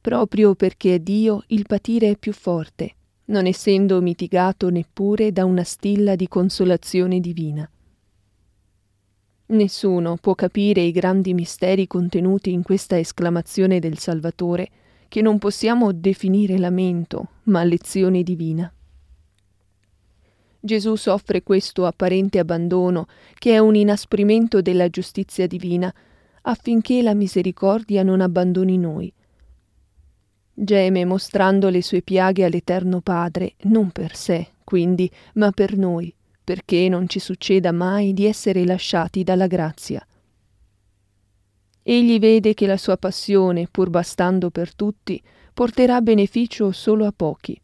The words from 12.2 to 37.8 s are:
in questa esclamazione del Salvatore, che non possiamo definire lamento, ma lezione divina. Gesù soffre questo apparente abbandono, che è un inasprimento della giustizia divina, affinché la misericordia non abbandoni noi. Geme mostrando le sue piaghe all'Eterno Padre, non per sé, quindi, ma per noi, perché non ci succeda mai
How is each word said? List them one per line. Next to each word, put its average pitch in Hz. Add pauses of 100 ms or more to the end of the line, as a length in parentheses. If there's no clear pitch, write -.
in 175
questa 190
esclamazione 170
del 160
Salvatore, 170 (380)
che -
non 214
possiamo 220
definire 190
lamento, 180 (160)
ma 185
lezione 180
divina. 170 (1900)
Gesù 214
soffre 196
questo 190
apparente 185
abbandono, 175 (260)
che -
è 220
un 220
inasprimento 208
della 180
giustizia 185
divina, 175 (520)
affinché 240
la 220
misericordia 196
non 185
abbandoni 185
noi. 170 (1400)
Geme 190
mostrando 190
le 180
sue 180
piaghe 190
all'Eterno 180
Padre, 175 (100)
non 208
per -
sé, 165 (120)
quindi, 180 (240)
ma 208
per 196
noi, 175 (300)
perché 185
non 180
ci 190
succeda 185
mai 190